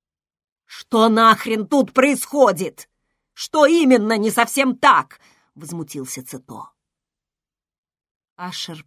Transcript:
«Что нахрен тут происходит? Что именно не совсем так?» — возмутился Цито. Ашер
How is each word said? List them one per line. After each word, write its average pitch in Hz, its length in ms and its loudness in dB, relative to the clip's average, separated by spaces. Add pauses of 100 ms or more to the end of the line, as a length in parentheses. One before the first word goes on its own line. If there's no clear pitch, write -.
(640)
«Что - 440 0
нахрен 220 580 2
тут 277 260 0
происходит? 254 960 0 (440)
Что - 320 0
именно 254 520 2
не 208 140 -2
совсем 254 460 -2
так?» — 190 420 0 (360)
возмутился 151 680 -14
Цито. 117 480 -18 (1600)
Ашер 175 520 -14